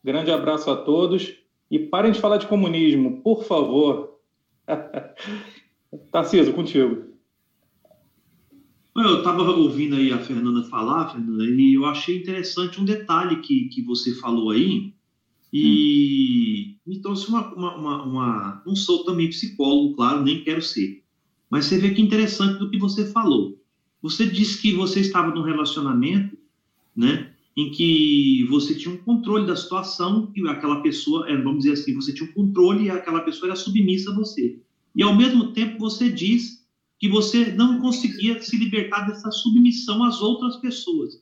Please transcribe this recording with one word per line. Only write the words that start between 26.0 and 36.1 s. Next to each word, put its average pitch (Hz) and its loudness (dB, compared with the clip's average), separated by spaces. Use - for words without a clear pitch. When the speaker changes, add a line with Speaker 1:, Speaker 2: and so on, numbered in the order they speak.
Speaker 2:
né, 135 0
em 147 -4
que 147 4
você 147 2
tinha 175 -6
um 180 -10
controle 214 0
da 170 -2
situação, 190 -4
e 185 -4
aquela 143 -2
pessoa, 151 -2
é, 139 0
vamos 139 -2
dizer 143 2
assim, 135 -4
você - -4
tinha 160 -10
um - -18
controle 202 2
e 190 0
aquela 165 -4
pessoa 170 -6
era 185 -6
submissa 190 0
a 196 -4
você. 202 -4
E, 196 0
ao 202 4
mesmo 240 4
tempo, 220 -4
você 220 -2